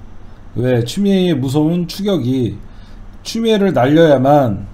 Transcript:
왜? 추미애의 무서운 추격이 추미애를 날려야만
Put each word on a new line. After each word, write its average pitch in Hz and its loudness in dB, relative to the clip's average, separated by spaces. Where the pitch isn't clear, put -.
왜? 120 0
추미애의 190 0
무서운 151 0
추격이 131 -2
추미애를 220 0
날려야만 135 4